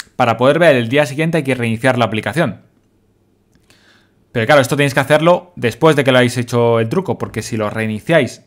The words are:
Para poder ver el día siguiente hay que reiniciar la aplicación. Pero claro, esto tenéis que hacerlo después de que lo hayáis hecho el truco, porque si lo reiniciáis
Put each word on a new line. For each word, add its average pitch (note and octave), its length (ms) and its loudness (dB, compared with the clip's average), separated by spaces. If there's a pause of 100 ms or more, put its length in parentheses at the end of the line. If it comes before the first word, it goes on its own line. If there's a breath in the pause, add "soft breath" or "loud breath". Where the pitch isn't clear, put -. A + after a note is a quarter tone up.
(160)
Para B2 200 0
poder C#3 220 2
ver E3+ 160 4
el A#2+ 140 0
día C#3+ 180 0
siguiente D#3+ 320 -4
hay D3 60 -4
que C3 100 -2
reiniciar A#2+ 440 -2
la A#2+ 80 2
aplicación. G#2+ 560 -4 (1700 soft breath)
Pero A2+ 140 -2
claro, D3+ 140 6
esto B2+ 140 -2
tenéis C#3 200 0
que - 60 2
hacerlo D#3 540 2
después D3 400 0
de C#3 80 0
que C3+ 80 2
lo B2+ 80 4
hayáis B2 200 2
hecho A#2 420 0
el A2+ 80 -2
truco, D#3+ 300 -4
porque A2 240 -8
si - 140 -8
lo G#2 140 -4
reiniciáis A2 760 -2